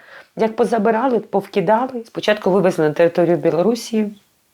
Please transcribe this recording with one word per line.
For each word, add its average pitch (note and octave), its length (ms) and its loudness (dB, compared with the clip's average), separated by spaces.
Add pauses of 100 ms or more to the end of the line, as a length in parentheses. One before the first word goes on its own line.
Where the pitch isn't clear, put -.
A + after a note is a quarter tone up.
(360)
Як A3 200 -2
позабирали, A3+ 640 0
повкидали. G#3+ 880 -2
Спочатку - 440 -2
вивезли F3 380 2
на D3 60 -2
територію E3+ 420 2
Білорусі, G3 720 0 (480)